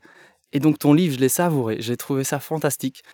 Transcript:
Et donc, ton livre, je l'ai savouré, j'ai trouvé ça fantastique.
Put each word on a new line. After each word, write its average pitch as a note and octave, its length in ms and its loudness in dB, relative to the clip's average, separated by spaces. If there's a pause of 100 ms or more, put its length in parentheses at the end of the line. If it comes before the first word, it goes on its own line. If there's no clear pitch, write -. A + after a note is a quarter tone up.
(540)
Et C#3+ 60 0
donc, D3+ 200 2
ton D3 140 4
livre, D#3+ 220 4
je B2 40 -6
l'ai C3 100 4
savouré, C3+ 520 0
j'ai A#2+ 160 -4
trouvé C3+ 260 -4
ça C#3+ 160 -4
fantastique. D3 640 -6 (100)